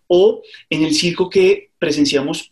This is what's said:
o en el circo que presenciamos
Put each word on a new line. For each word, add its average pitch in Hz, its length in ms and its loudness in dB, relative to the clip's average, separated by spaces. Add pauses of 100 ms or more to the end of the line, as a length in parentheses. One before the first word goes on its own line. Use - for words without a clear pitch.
(140)
o 190 280 2 (280)
en 156 140 -2
el 151 100 0
circo 175 360 -2
que 196 400 2 (100)
presenciamos 147 720 -2